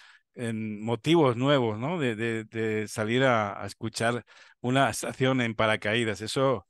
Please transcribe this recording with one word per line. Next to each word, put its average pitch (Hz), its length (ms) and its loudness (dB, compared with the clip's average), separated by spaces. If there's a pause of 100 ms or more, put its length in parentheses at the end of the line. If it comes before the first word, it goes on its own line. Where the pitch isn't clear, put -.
(340)
en, 110 480 -6
motivos 120 540 4
nuevos, 123 420 2
¿no? 151 200 -4
De, 123 180 -2
de, 113 280 -4
de 110 440 -4
salir 113 360 0
a, 107 380 2
a 101 40 -8
escuchar 113 580 -4 (360)
una 127 300 2
estación 131 500 -2
en 113 140 -2
paracaídas. 110 680 0
Eso 127 500 0